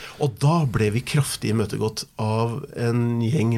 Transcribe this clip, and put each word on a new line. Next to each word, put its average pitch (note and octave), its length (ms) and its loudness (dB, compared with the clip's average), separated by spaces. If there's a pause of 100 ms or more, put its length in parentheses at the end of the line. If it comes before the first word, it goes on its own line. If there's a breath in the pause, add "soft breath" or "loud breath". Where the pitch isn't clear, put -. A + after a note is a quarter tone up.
(200 loud breath)
og C3 200 -2
da D#3 240 4
ble G#2+ 260 2
vi A#2+ 120 0
kraftig - 500 0
imøtegått G#2+ 540 -2 (120)
av A2+ 460 -2 (100)
en A#2+ 460 0
gjeng A2+ 380 2